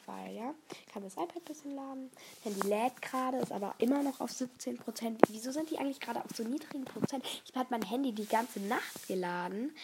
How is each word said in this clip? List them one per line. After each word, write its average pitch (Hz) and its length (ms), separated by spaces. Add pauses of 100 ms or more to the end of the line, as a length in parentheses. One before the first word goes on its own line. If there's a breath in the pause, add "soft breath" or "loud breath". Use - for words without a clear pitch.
weil, 190 280
ja, 233 180 (400 loud breath)
kann 202 120
das 190 80
iPad 339 240
ein 330 80
bisschen 285 320
laden. 269 340 (320 loud breath)
Handy 196 240
lädt 220 340
gerade, 262 380
ist - 140
aber 196 260
immer 277 240
noch 277 180
auf 247 120
siebzehn 247 440
Prozent. 226 520
Wieso 220 240
sind 311 180
die 320 80
eigentlich 269 220
gerade 233 240
auf - 100
so 233 80
niedrigen 262 420
Prozent? 240 400 (200 loud breath)
Ich - 120
hab 254 140
mein 233 120
Handy 247 280
die 208 160
ganze 247 320
Nacht 208 480
geladen, 185 680 (120)